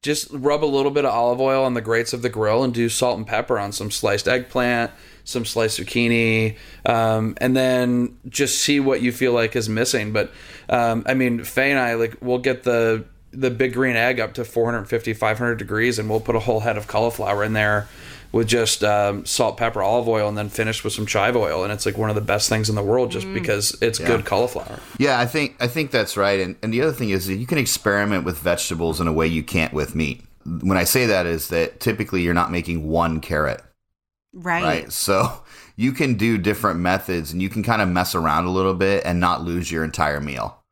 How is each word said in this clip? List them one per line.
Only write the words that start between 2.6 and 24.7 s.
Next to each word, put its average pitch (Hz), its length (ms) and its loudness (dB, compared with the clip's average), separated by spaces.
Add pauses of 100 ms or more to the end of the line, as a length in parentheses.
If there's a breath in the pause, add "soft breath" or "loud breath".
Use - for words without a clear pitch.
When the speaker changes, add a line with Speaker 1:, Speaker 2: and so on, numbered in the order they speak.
Speaker 1:
and 127 100 0
do 117 160 2
salt 120 280 2
and 107 100 -6
pepper 113 320 0
on 101 120 -4
some 104 200 -6
sliced 104 360 0
eggplant, 123 640 0 (340 loud breath)
some 117 220 -4
sliced 113 340 0
zucchini, 113 760 2 (300 loud breath)
um, 110 540 2
and 127 160 2
then 123 640 2 (100)
just - 320 -2
see 147 200 2
what 135 220 2
you 120 100 2
feel 123 220 2
like 113 220 2
is 110 140 -2
missing. 110 440 0
But, 104 180 0 (380 loud breath)
um, 117 380 2
I 131 60 0
mean, 123 300 0
Faye 135 280 0
and 139 80 2
I, 120 160 0
like, 113 260 -2
we'll 123 180 0
get 131 240 -2
the, 113 420 2 (260)
the 131 200 -2
big 123 220 0
green 127 220 0
egg 120 240 2
up 110 160 -4
to 120 100 -6
four 117 200 0
hundred 117 200 -2
fifty, 113 280 -2
five 107 240 0
hundred 120 200 0
degrees, 110 420 0
and 107 100 -4
we'll 110 120 0
put 117 140 0
a 110 40 4
whole 110 220 0
head 110 160 0
of 107 100 -8
cauliflower 104 560 0
in 107 100 0
there 104 340 2 (440 loud breath)
with 113 160 2
just, 113 360 2
um, 104 420 2
salt, - 320 0
pepper, 113 240 -2
olive 113 260 2
oil, 110 200 2
and 104 100 -4
then 104 120 -4
finished 110 340 -4
with 107 100 -4
some 107 120 -4
chive 110 300 2
oil. 92 280 2
And 101 80 -2
it's, 107 140 -4
like, 104 120 -2
one 110 120 0
of 104 60 0
the 104 60 0
best 104 280 0
things 110 200 2
in 107 60 0
the 104 80 -2
world 120 280 2
just - 160 -6
Speaker 2:
Mm. 190 60 -8
Speaker 1:
because 104 480 -2
it's 113 180 0
Speaker 3:
Yeah. - 80 -4
Speaker 1:
good 110 180 2
cauliflower. - 540 -2 (180)